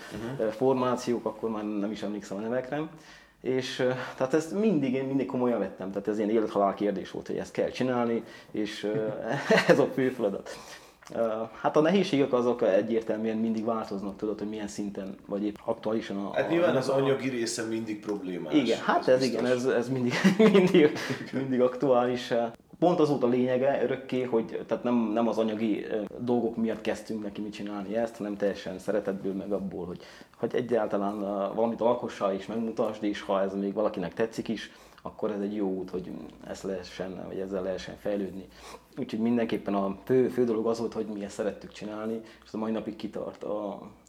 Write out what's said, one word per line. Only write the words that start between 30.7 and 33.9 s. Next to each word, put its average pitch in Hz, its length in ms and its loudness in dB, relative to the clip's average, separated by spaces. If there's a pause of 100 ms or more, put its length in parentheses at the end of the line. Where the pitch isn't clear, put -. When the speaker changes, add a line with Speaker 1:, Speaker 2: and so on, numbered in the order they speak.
Speaker 2:
ö, 98 340 -2
valamit 113 260 0
alkossál 113 520 0
és 95 120 -4
megmutasd, 110 580 -4
és 104 180 0
ha 98 200 2
ez 95 120 0
még 98 200 0
valakinek 98 400 -2